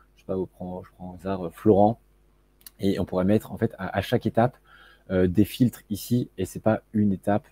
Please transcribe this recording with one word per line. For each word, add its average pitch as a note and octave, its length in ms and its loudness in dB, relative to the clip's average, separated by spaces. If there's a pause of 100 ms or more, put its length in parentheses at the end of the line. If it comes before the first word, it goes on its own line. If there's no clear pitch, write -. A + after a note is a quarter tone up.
(160)
je - 60 -20
sais - 40 -20
pas, F#2+ 120 -6
on F2+ 100 -6
prend, F#2 360 -14
je - 80 -20
prends F2+ 200 -16
au F2+ 40 -18
hasard, F#2 300 -8
euh, E2+ 60 -10
Florent, G#2 480 4 (800)
et G2 200 0
on F#2 60 -2
pourrait F#2 200 -2
mettre G#2+ 260 0
en G2 60 -10
fait - 200 -4
à, F#2 180 -8
à G2 60 0
chaque - 240 -2
étape, A2+ 320 2 (540)
euh, F#2 160 4
des F#2 180 4
filtres - 360 -2 (100)
ici, A#2+ 380 -4 (100)
et F#2+ 60 -2
c'est - 140 -12
pas A2 220 0 (120)
une G#2 200 2
étape, G2+ 380 -2